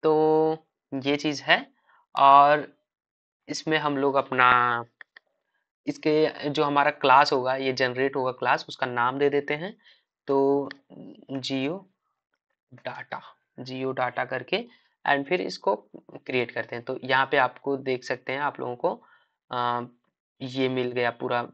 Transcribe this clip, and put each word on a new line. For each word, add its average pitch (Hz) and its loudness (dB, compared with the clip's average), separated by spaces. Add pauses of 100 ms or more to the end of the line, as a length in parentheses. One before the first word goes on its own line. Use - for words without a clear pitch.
तो 156 2 (260)
ये 135 0
चीज़ 147 -4
है 185 0 (420)
और 143 6 (720)
इसमें 156 -2
हम 147 0
लोग 139 0
अपना, 123 2 (1000)
इसके 151 0
जो 151 0
हमारा 143 2
क्लास 143 4
होगा, 131 -2
ये 135 -2
जनरेट 131 -2
होगा 127 -2
क्लास, 139 -2
उसका 135 -6
नाम 123 -2
दे 143 4
देते 143 -2
हैं, 180 -10 (500)
तो 139 0 (640)
जियो 135 -6 (840)
डाटा, - -14 (380)
जियो 131 -8
डाटा 127 -4
करके 131 -6 (440)
and 143 2
फिर 180 -2
इसको 196 -4 (300)
क्रिएट 123 -6
करते 120 -10
हैं। 117 -12
तो 131 -8
यहाँ 131 0
पे 147 -2
आपको 135 0
देख 131 -4
सकते 127 -6
हैं 139 -6
आप 143 -6
लोगों 123 -8
को, 202 -4 (480)
अ, 123 -2 (560)
ये 131 -2
मिल 127 -2
गया 120 0
पूरा 120 -4